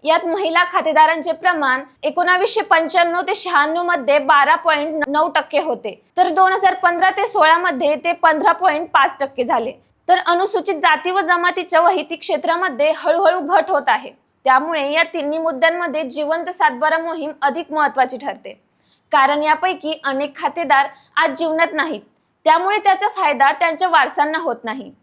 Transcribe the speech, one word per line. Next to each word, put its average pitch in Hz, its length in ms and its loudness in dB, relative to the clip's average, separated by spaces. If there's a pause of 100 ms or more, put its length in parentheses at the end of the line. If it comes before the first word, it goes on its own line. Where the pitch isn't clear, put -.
यात 320 220 0
महिला 339 380 0
खातेदारांचे 320 680 2
प्रमाण 311 500 -2 (220)
एकोणावीसशे 359 580 0
पंच्याण्णव 339 600 2
ते 381 140 -4
शहाण्णव 330 480 0
मध्ये 294 360 2
बारा 285 360 4
पॉइंट 311 520 -2
नऊ 302 220 0
टक्के 294 300 -2
होते, 240 420 -6 (160)
तर 359 120 2
दोन 381 240 4
हजार 381 200 2
पंधरा 370 360 2
ते 403 180 -2
सोळा 330 300 4
मध्ये 302 380 0
ते 339 180 -2
पंधरा 320 380 2
पॉइंट 339 380 0
पाच - 300 -2
टक्के 269 240 -4
झाले. 240 280 -2 (360)
तर 370 100 4
अनुसूचित 370 580 -2
जाती 311 360 0
व 381 80 0
जमातीच्या 349 640 0
वहिती 339 340 0
क्षेत्रामध्ये 320 800 -2
हळूहळू 339 440 0
घट 330 300 0
होत 311 180 0
आहे. 262 240 -2 (320)
त्यामुळे 277 480 0
या 320 120 2
तिन्ही 320 340 -4
मुद्द्यांमध्ये 320 640 -2
जिवंत 302 460 -6
सातबारा 311 480 0
मोहीम 320 340 -6 (100)
अधिक 285 300 -4
महत्त्वाची 269 460 -2
ठरते, 196 440 -12 (500)
कारण 294 320 4
यापैकी 311 600 -2
अनेक 277 340 -4
खातेदार 277 500 0 (280)
आज 294 220 0
जीवनात 320 360 -2
नाहीत, 294 280 -6 (420)
त्यामुळे 370 340 2
त्याचा 403 300 0
फायदा 285 440 2
त्यांच्या 330 360 -2
वारसांना 302 500 2
होत 269 260 -6
नाही. 233 280 -10 (120)